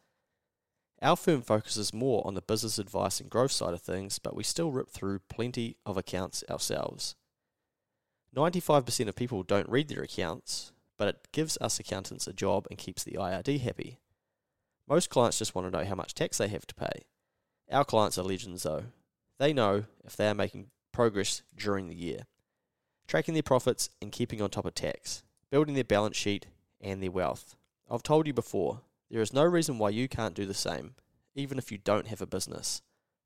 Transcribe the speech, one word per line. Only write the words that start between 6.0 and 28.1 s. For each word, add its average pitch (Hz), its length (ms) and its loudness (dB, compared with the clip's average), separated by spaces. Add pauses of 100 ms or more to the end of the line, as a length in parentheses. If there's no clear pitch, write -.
ourselves. - 640 -2 (1200)
Ninety-five 147 540 4
percent 120 200 2
of 98 80 -4
people 120 280 -2
don't 98 260 2
read 143 180 2
their - 140 -6
accounts, - 720 -4 (260)
but 101 120 2
it - 220 -6
gives 156 300 0
us 117 180 0
accountants - 460 -6
a - 80 -8
job 98 380 2
and - 80 -12
keeps - 240 -8
the - 160 -6
I 92 160 -2
R 92 80 -6
D 143 160 2
happy. - 400 -4 (880)
Most 156 200 4
clients 120 280 4
just - 160 -2
want 92 160 -2
to 90 80 0
know 78 60 0
how 98 120 -2
much 85 180 -6
tax - 240 -2
they 104 100 2
have 101 180 -6
to - 80 -16
pay. - 340 -6 (640)
Our 139 140 4
clients 107 340 4
are 90 60 -2
legends, 92 400 -4
though. 78 220 -2 (520)
They 147 140 4
know 104 320 4 (220)
if - 100 -16
they 104 140 2
are 104 40 2
making 101 340 -2 (260)
progress 101 480 2 (120)
during 98 360 -2
the 82 60 -10
year, 85 240 -6 (840)
tracking 160 280 0
their 156 100 2
profits - 460 2 (120)
and 104 120 -10
keeping 117 280 -4
on 98 80 2
top 101 140 -2
of 90 120 -6
tax, - 480 -6 (280)
building 147 240 4
their 131 80 2
balance 104 320 4
sheet - 320 -2 (320)
and 95 240 -6
their 92 80 -2
wealth. 87 460 -2 (340)
I've 120 100 -2
told 156 260 4